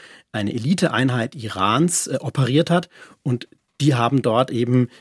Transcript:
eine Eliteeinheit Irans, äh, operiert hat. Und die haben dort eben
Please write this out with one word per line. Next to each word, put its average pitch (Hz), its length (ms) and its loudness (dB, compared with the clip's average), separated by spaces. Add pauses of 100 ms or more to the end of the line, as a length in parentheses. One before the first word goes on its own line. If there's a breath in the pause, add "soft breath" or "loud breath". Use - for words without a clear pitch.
(300 loud breath)
eine 104 240 -4
Eliteeinheit 123 800 0
Irans, 110 720 0
äh, - 140 -4
operiert 139 500 0
hat. 175 180 0 (360 loud breath)
Und 123 240 -2 (320)
die 139 160 2
haben 120 260 2
dort 123 300 0
eben 120 340 2 (140 soft breath)